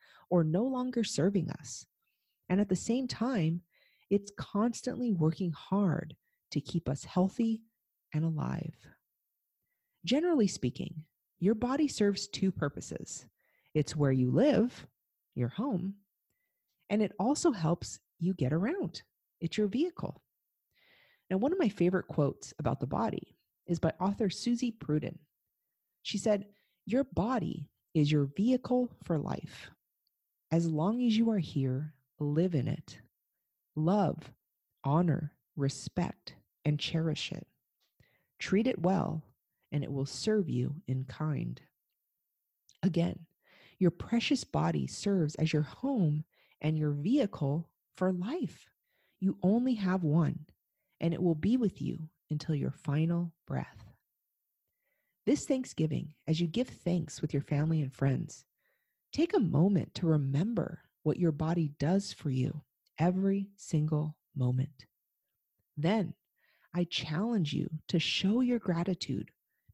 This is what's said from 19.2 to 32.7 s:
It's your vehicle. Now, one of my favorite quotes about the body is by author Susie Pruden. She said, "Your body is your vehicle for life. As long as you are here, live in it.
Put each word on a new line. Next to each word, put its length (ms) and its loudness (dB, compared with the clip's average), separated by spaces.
It's 160 -6
your 120 2
vehicle. 540 -4
Now, 80 0
one 140 2
of 60 -2
my 120 4
favorite 360 2
quotes 520 -2
about 220 -2
the 60 -2
body 520 -2
is 140 0
by 180 2
author 300 0
Susie 420 -2
Pruden. 480 -4
She 160 -6
said, 280 0
"Your 200 2
body 680 -2
is 180 4
your 140 4
vehicle 760 0
for 160 -2
life. 520 -8
As 180 2
long 340 2
as 140 4
you 140 4
are 80 2
here, 560 -2
live 340 2
in 140 2
it. 320 -8